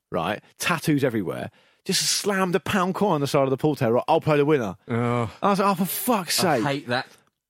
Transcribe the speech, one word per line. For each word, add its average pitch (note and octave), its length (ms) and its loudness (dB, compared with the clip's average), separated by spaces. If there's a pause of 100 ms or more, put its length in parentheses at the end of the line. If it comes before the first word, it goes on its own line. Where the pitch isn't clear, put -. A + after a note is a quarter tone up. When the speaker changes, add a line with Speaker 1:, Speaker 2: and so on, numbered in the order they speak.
(120)
Speaker 1:
right? F2+ 280 -2 (180)
Tattoos D3+ 440 -2
everywhere. A2 480 -4 (340)
Just F#3 240 -2
slammed F#3+ 460 0
a F#3+ 60 0
pound F#3 340 0
coin G3 200 2
on D3 60 2
the C#3+ 60 0
side C#3 180 2
of C3 60 2
the C3 60 0
pool D3+ 180 0
table. A2+ 200 0
"Right, A#2+ 140 2
I'll D#3+ 120 4
play D#3 180 2
the C#3+ 80 4
winner." A#2+ 300 0 (120)
Speaker 2:
Oh. A#2+ 340 0
Speaker 1:
And A2 80 -4 (120)
I F#3+ 80 4
was G3 80 2
like, G3 100 2
"Oh, G3+ 60 2
for F#3 100 -2
fuck's G3 580 -2
Speaker 2:
I D#3+ 160 2
Speaker 1:
sake." A2+ 80 0
Speaker 2:
hate C#3+ 220 -4
that B2 200 -4 (420)